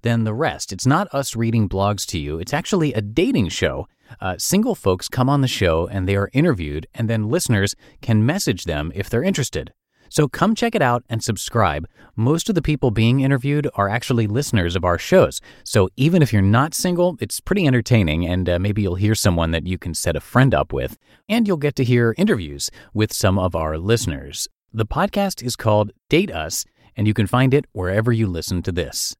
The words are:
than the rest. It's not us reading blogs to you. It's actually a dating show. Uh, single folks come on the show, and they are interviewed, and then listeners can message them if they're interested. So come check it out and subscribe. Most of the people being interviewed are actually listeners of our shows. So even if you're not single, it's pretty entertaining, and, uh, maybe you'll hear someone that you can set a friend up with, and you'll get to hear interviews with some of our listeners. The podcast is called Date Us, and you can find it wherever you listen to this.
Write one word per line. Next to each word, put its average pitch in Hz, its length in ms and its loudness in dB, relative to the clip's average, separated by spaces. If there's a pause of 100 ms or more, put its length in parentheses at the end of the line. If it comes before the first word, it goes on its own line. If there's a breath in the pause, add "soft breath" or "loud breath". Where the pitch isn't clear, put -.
than 117 200 0
the 107 120 -2
rest. 143 360 -4
It's 95 140 -8
not 147 300 0
us 139 200 -4
reading 113 320 0
blogs 98 420 -2
to 82 100 -4
you. 73 180 -6
It's 87 160 -6
actually 156 400 0
a 110 80 0
dating 127 480 0
show. - 380 -2 (340 loud breath)
Uh, 92 160 -4
single 214 380 0
folks - 340 0
come 127 200 0
on 143 120 2
the 131 60 2
show, 85 400 2
and 92 200 -4
they 98 80 2
are 101 160 0
interviewed, 92 640 0
and 113 160 -2
then 110 180 0
listeners 110 460 0 (300 soft breath)
can 107 200 4
message 139 420 0
them 78 280 -4
if 95 160 -8
they're 120 140 0
interested. 147 500 -2 (380 soft breath)
So 151 160 2
come 202 280 0
check 233 180 -2
it 208 80 2
out 123 260 2
and 110 160 -6
subscribe. 90 640 -2 (280 soft breath)
Most 139 340 0
of 208 60 2
the 160 80 0
people 143 260 2
being 113 300 4
interviewed 139 560 0
are 101 120 2
actually 117 380 0
listeners 104 500 0
of 90 80 -2
our 87 140 2
shows. - 420 4 (240 loud breath)
So 95 240 2 (100)
even 165 260 4
if 117 100 0
you're 101 80 4
not 117 320 4
single, 180 480 0
it's - 180 -6
pretty 190 280 0
entertaining, 104 580 2
and, 90 240 0
uh, 87 80 2
maybe 101 240 0
you'll 90 140 0
hear 104 180 2
someone 82 380 2
that 82 160 -2
you 92 100 -4
can 87 160 -8
set 82 220 -4
a - 40 -4
friend 123 360 2
up 69 180 -2
with, 65 240 -6 (320 soft breath)
and 220 180 2
you'll 185 100 0
get 143 180 -2
to 135 80 0
hear 120 340 2
interviews 98 540 -2 (200 loud breath)
with 107 220 0
some 95 240 -2
of 92 180 -2
our 80 220 -4
listeners. 85 680 -4 (260)
The 110 140 -2
podcast 196 580 -4
is 123 100 -4
called 104 360 0 (180)
Date 180 220 2
Us, 80 340 -8 (320 soft breath)
and 104 80 0
you 107 80 2
can 101 140 0
find 127 260 2
it 147 200 2
wherever 101 380 0
you 113 140 2
listen 87 380 -4
to - 80 -4
this. 82 480 -4